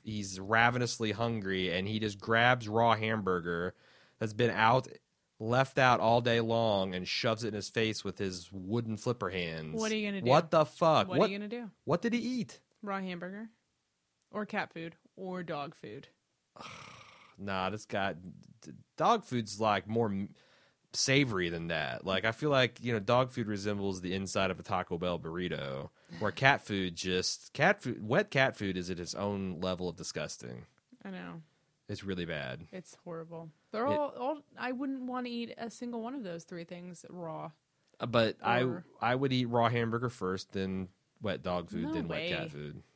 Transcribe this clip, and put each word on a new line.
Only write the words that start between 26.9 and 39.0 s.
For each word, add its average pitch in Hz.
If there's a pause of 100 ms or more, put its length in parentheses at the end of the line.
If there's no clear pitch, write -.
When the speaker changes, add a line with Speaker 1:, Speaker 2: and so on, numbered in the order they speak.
Speaker 1:
just, -
cat 185
food, 123
wet 160
cat 135
food 98
is 90
at 87
its 87
own 95
level 90
of 82
disgusting. 62 (380)
Speaker 2:
I 202
know. 175 (460)
Speaker 1:
It's 101
really 92
bad. 71
Speaker 2:
It's -
horrible. 165 (200)
They're 220
Speaker 1:
It 294
Speaker 2:
all, 294
all, 277 (200)
I 247
wouldn't 269
wanna 247
eat 233
a 233
single 240
one 240
of 269
those 170
three 170
things 175
raw. 160 (480)
Speaker 1:
Uh, 113
but 113
I, 120
Speaker 2:
Or 120 (160)